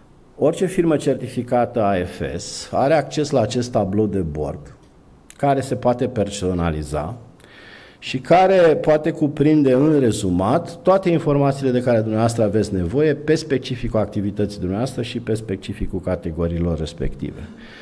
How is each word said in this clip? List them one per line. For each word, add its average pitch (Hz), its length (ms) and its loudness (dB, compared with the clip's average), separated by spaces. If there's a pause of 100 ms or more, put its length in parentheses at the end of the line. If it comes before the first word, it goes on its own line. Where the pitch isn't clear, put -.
(380)
orice 156 280 0
firmă 165 300 2
certificată 120 880 -2
A 101 100 2 (120)
F - 160 -10 (160)
S - 340 -12
are 131 220 2
acces 147 360 -2
la 131 120 2
acest 120 300 -2
tablou 104 340 0
de 95 140 -2
bord, 76 560 -6 (600)
care 139 240 2
se 127 140 -4
poate 123 320 0
personaliza 85 1120 -2 (840)
și - 200 -6
care 185 360 6
poate 156 560 4
cuprinde 143 600 4
în 147 260 4
rezumat 110 840 0
toate 185 280 4
informațiile 139 600 2
de 123 100 2
care 120 180 2
dumneavoastră 110 440 0
aveți 104 300 2
nevoie 117 400 2
pe 151 220 0
specificul 127 640 -2
activității 101 600 -2
dumneavoastră 107 420 -4
și 117 180 -6
pe 110 140 -4
specificul 98 640 -6
categoriilor 85 800 -2
respective. - 680 -6 (340)